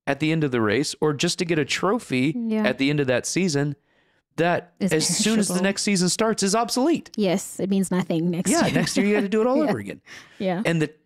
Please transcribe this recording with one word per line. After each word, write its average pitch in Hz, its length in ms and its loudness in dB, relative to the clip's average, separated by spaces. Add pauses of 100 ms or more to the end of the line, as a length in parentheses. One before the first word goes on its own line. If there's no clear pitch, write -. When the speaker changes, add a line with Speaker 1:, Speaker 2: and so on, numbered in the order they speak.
Speaker 1:
at 139 140 -2
the 156 120 2
end 160 120 2
of 143 80 0
the 123 100 2
race, 110 400 0
or 151 120 2
just 170 260 -2
to 185 60 0
get 165 140 0
a 143 60 2
trophy 160 720 0
Speaker 2:
Yeah. 220 260 -2
Speaker 1:
at 131 140 2
the 135 120 2
end 147 100 0
of 139 80 0
that 123 180 0
season 147 500 0 (640)
that 175 420 0
Speaker 2:
Is 185 140 0
Speaker 1:
as 156 140 0
soon 214 320 2
as 196 80 0
the 180 60 -4
Speaker 2:
perishable. 180 100 0
Speaker 1:
next 196 200 0
season 185 260 2
starts 220 340 0
is 190 100 0
obsolete. 247 640 0
Speaker 2:
Yes, 196 420 -2
it 190 100 -2
means 196 220 0
nothing 180 380 0
next 180 220 -2
Speaker 1:
Yeah, 330 140 2
Speaker 2:
year. 151 100 0
Speaker 1:
next - 200 0
year - 100 2
you 208 100 2
gotta 202 140 0
do 220 120 0
it 226 60 2
all 262 100 2
Speaker 2:
<laughs> 311 60 2
Yeah. 294 60 0
Speaker 1:
over - 100 -2
again. 202 220 -10 (360)
Speaker 2:
Yeah. 185 280 -2
Speaker 1:
And 165 160 0
the, 147 120 -2 (120)